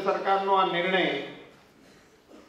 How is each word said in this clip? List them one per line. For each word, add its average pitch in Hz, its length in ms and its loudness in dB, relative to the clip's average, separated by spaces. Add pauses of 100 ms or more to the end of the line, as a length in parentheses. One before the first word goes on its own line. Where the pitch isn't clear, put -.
સરકારનો 190 480 0
આ 185 160 2
નિર્ણય, 175 340 0 (1400)